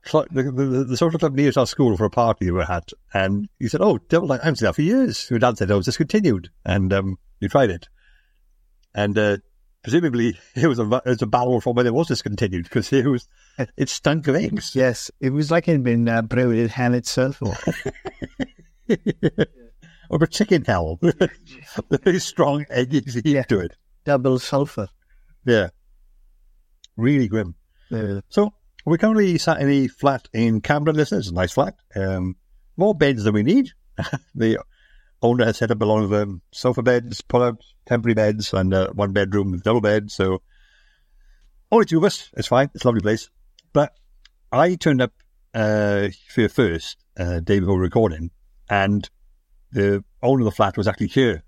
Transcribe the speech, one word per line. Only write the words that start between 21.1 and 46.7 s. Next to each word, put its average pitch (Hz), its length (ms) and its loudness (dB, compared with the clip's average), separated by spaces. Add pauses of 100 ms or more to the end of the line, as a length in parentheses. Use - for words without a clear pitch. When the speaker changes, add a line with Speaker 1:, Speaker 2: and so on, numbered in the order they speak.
Speaker 1:
very 185 180 2
strong 147 500 0
eggy 127 300 0
heat 120 260 -8
Speaker 2:
Yeah. 143 180 2
Speaker 1:
to 101 160 0
it. 87 160 -8 (280)
Speaker 2:
Double 131 340 0
sulphur. 139 500 -4 (580)
Speaker 1:
Yeah. 107 220 4 (1300)
Really 127 300 2
grim. 92 280 -4 (360)
Speaker 2:
Yeah. 104 380 -4
Speaker 1:
So, 208 240 0 (320)
we're 165 140 0
currently 208 400 2
sat 165 220 0
in 139 100 2
a 139 180 2
flat 139 440 -2
in 113 280 2
Camden, 147 340 0
listeners. 131 320 0
It's 87 40 -8
a 85 40 -8
nice 90 180 0
flat. 165 220 0 (220)
Um, 95 400 -4 (400)
more 202 180 0
beds 139 300 2
than 107 100 2
we 104 80 2
need. 233 280 2 (280)
<laughs> - 60 -6 (300)
The 113 240 0 (640)
owner 120 240 4
has 113 100 0
set 110 140 -2
up 107 100 -2
a 110 60 0
lot 107 160 2
of, 98 100 -2
um, 101 300 -4 (100)
sofa 123 300 -2
beds, 120 400 0
pull-out 120 420 -2 (220)
temporary 117 280 0
beds, 107 380 0
and, 95 220 0
uh, 95 180 0
one 98 200 -4
bedroom 98 400 0
with 90 100 -6
double 113 180 2
beds. 104 340 0
So, 95 280 -2 (1300)
only 220 140 6
two 160 120 0
of 160 60 2
us. - 320 -2
It's - 120 -6
fine. 135 260 2
It's - 100 -14
a 123 40 6
lovely 113 120 2
place. 107 300 -2 (420)
But - 220 0 (580)
I 165 220 2
turned 143 260 0
up, 120 120 0 (420)
uh, 104 540 0 (200)
for 110 220 0
first, 85 480 -2 (200)